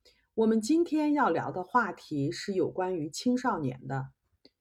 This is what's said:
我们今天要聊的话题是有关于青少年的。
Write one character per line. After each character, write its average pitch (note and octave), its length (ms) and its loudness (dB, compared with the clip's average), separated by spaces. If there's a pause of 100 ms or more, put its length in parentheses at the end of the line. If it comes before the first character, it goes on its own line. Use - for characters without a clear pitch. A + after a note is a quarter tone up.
(340)
我 A3 120 2
们 A3+ 140 4
今 D#4+ 240 2
天 D4+ 280 2
要 C#4 160 4
聊 C#3+ 220 0
的 F3+ 140 -6
话 A3 260 2
题 C#3+ 400 -4
是 - 240 -6
有 F3 160 0
关 F#3 240 -4
于 D#3+ 160 -6
青 B3 260 0
少 B3 220 0
年 C#3 300 -6
的。 C3+ 220 -6 (500)